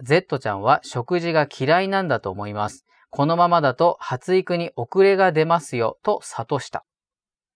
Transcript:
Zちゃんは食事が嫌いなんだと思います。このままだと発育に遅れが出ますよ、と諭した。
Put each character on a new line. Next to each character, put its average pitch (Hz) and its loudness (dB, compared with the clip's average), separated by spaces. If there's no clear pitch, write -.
Z 143 0
ち - -8
ゃ 104 -2
ん 98 -8
は 135 2
食 165 -4
事 170 -4
が 151 2
嫌 156 0
い 190 -4
な 196 -2
ん 180 -4
だ 120 0
と 98 -8
思 101 -10
い 104 -10
ま 104 -2
す。 - -18
こ 143 -2
の 165 0
ま 175 4
ま 175 2
だ 135 2
と 165 2
発 180 -2
育 180 0
に 170 -4
遅 185 0
れ 196 6
が 185 4
出 156 2
ま 165 2
す - -8
よ、 113 -2
と 208 -2
諭 - -6
し - -18
た。 - -10